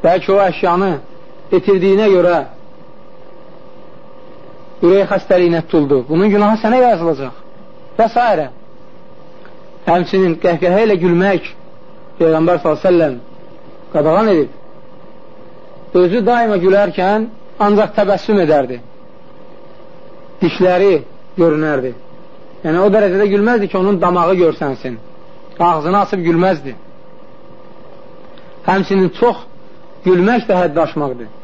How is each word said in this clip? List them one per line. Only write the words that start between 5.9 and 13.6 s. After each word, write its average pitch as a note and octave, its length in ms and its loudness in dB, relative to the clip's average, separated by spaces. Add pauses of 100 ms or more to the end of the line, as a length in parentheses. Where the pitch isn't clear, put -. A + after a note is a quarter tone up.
Bunun F3+ 240 4
günahı G#3 320 4
sənə B3 200 4
yazılacaq. E3 600 0 (520)
Və A3+ 140 4
s. G#3 400 2 (1400)
Həmçinin F3+ 540 2
qəhqəhə F3+ 460 2
ilə G#3 140 4
gülmək F3+ 520 2 (640)
Peyğəmbər E3 440 4
sallallahu D3+ 220 -2
əleyhi F#3+ 60 -2
və F#3 40 6
səlləm D#3+ 260 4 (760)